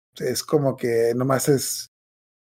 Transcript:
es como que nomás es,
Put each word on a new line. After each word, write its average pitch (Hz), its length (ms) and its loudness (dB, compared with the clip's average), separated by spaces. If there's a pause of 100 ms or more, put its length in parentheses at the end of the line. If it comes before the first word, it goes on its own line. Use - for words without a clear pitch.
(180)
es 127 260 -4
como 139 340 0
que 117 380 2
nomás 123 340 0
es, - 380 0 (540)